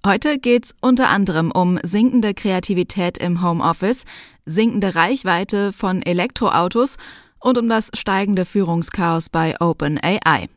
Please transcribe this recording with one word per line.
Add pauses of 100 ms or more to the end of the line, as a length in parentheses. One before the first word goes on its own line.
Heute
geht's
unter
anderem
um
sinkende
Kreativität
im
Homeoffice, (420)
sinkende
Reichweite
von
Elektroautos (420)
und
um
das
steigende
Führungschaos
bei
OpenAI.